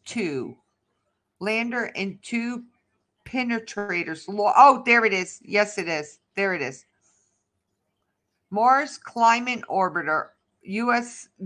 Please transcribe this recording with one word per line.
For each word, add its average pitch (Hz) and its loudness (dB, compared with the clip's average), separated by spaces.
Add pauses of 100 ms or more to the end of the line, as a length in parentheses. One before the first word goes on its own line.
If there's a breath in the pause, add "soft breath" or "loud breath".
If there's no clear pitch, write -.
two. 156 -6 (880)
Lander 226 -4
and 196 -6
two 240 -6 (600)
penetrators. 208 -6
Lo-, 208 0
oh, 254 8
there 240 4
it 202 2
is. 185 -6
Yes, 208 0
it 175 -6
is. 151 -6 (160)
There 196 0
it 170 -4
is. 135 -8 (1700)
Mars 254 2
Climate 233 2
Orbiter, 160 -2 (340)
U 226 -2
S, 240 -4 (160)